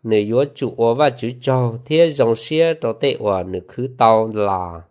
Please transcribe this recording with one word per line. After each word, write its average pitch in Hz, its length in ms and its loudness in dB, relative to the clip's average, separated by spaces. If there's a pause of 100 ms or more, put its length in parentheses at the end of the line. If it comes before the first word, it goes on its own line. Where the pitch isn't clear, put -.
Nữ 110 140 2
yếu 113 280 0 (100)
chủ 117 220 -6
ủa 117 160 2
và 143 160 2
chữ 120 220 -6 (100)
trò, 127 320 0 (120)
thia 165 240 2
dòng 120 260 2
xia 165 380 0
trò 120 200 -4
tê 135 180 -2
ủa 98 360 -2
nữ 92 200 -6
khứ 127 300 -8
tàu 110 360 4
là. 92 580 -4